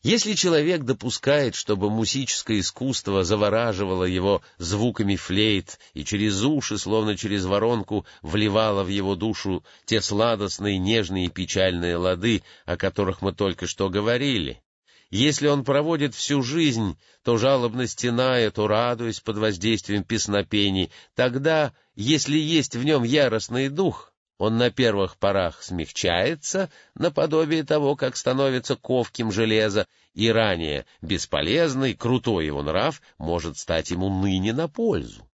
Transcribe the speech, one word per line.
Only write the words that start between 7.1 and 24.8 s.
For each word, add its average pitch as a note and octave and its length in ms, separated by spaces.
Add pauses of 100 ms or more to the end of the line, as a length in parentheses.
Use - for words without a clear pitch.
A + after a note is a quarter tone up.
через G2 280
воронку, G2+ 600 (160)
вливало G#2 640
в F2+ 60
его G2 260
душу G2 500 (200)
те A2 160
сладостные, G#2 760
нежные F#2+ 480
и E2+ 40
печальные F2+ 680
лады, F#2 440 (220)
о F2 120
которых F#2+ 460
мы F#2+ 100
только F#2 360
что F#2+ 220
говорили, G#2+ 680 (500)
если C#3+ 360
он C#3+ 160
проводит C#3+ 540
всю C#3+ 260
жизнь, B2 560 (240)
то A#2+ 140
жалобно B2 500
стеная, B2 640
то G#2+ 160
радуясь A2+ 540
под G#2+ 180
воздействием G#2 640
песнопений, G2+ 880 (240)
тогда, C3+ 580 (220)
если C#3 440
есть D#3 360
в A#2+ 80
нем C#3 220
яростный B2 640
дух, D#3 440 (300)
он A2+ 160
на A#2+ 140
первых G2+ 460